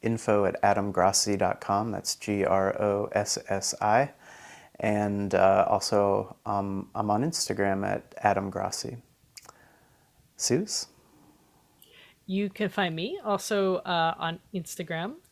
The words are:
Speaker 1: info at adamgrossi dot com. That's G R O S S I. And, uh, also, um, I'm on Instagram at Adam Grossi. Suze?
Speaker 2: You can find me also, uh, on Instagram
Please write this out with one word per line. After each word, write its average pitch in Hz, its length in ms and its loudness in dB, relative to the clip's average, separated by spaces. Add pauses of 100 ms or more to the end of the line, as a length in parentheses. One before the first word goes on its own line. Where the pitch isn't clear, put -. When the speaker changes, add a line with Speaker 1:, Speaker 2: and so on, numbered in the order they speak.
Speaker 1:
info 113 420 2
at 90 160 0
adamgrossi 101 800 2
dot 95 240 0
com. 104 280 0
That's 98 260 -6
G 101 280 0
R 95 340 2
O 104 340 0
S 104 260 0 (100)
S 98 320 -4
I. 113 300 4 (720)
And, 101 540 0
uh, 95 320 6
also, 101 760 2
um, 98 500 -4
I'm 104 160 -2
on 107 120 2
Instagram 101 640 -2
at - 320 -6
Adam 98 320 0
Grossi. 98 480 -6 (1400)
Suze? - 520 -2 (1400)
Speaker 2:
You 196 240 -2
can 202 180 -4
find 180 260 -2
me 240 300 -6
also, 196 520 0
uh, 165 420 0
on 165 220 -6 (140)
Instagram 175 600 -8 (180)